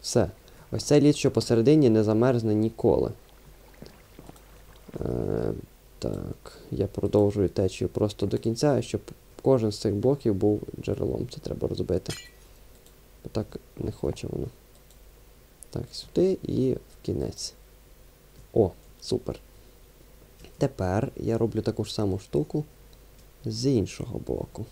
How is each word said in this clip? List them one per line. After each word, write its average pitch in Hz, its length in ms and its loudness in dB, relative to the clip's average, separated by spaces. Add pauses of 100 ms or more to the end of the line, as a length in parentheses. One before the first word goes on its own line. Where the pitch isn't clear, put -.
Все. 101 280 0 (420)
Ось 113 120 -4
цей 147 180 6
лід, 147 140 6
що 135 160 0
посередині, 120 580 6
не 110 140 6
замерзне 110 520 2
ніколи. 104 560 2 (1900)
Е, 57 540 -2 (460)
так, - 600 -8 (120)
я - 160 -2
продовжую 101 640 2
течію 95 400 -2
просто - 360 -2
до 98 120 -2
кінця, 120 440 0
щоб 107 200 -6 (400)
кожен 117 300 4
з 101 60 -8
цих 101 180 0
блоків 120 400 2
був 104 260 2 (200)
джерелом. - 480 -2
Це - 100 -14
треба - 280 -6
розбити. - 460 -4 (1120)
Бо - 60 -12
так - 280 -6 (200)
не - 140 -6
хоче - 360 -6
воно. - 200 -6 (1200)
Так, 117 220 -6
сюди - 520 0
і 123 300 -2
в - 320 -12
кінець. - 480 -6 (1000)
О, 101 180 4 (300)
супер. - 380 -6 (1160)
Тепер 95 600 -2
я 113 200 -2
роблю 110 240 0
таку 110 240 -2
ж - 80 -12
саму 98 260 -2
штуку 151 460 -4 (800)
з 117 200 -4
іншого - 540 0
боку. - 520 -6